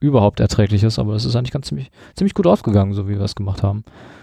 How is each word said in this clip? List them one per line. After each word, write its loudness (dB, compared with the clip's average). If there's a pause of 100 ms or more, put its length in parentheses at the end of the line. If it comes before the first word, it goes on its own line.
überhaupt 2
erträglich 2
ist. 0
Aber -2
es -2
ist -2
eigentlich -4
ganz -6
ziemlich, -10 (240)
ziemlich -2
gut 2
ausgegangen, 2
so -4
wie -2
wir -4
es -4
gemacht -6
haben. -2 (380)